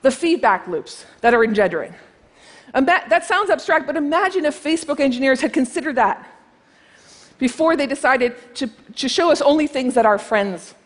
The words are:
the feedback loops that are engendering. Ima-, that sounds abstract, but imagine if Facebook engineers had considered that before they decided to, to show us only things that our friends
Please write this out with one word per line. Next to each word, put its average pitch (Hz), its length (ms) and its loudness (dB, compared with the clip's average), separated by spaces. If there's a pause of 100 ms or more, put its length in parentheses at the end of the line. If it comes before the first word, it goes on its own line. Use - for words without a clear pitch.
the 262 80 4
feedback 247 580 0
loops - 360 -10 (160)
that 233 140 4
are 233 100 4
engendering. 190 480 -2 (800)
Ima-, 269 360 2
that 330 160 2
sounds 403 260 0
abstract, 320 360 0
but 294 100 -6
imagine 330 480 -2
if - 180 -2
Facebook 294 380 -4
engineers 262 400 0
had 285 120 -2
considered 269 440 -2
that 214 280 0 (1120)
before 320 360 0
they 277 120 -2
decided 254 500 0 (180)
to, 254 160 -6 (240)
to 269 140 -4
show 339 240 2
us - 80 2
only 294 260 4
things 254 280 -2
that 226 120 4
our 208 120 4
friends 202 560 -4 (120)